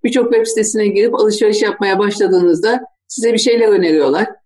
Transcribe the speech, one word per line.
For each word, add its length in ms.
birçok 300
web 120
sitesine 420
girip 280
alışveriş 460
yapmaya 380
başladığınızda 800
size 260
bir 40
şeyler 300
öneriyorlar. 600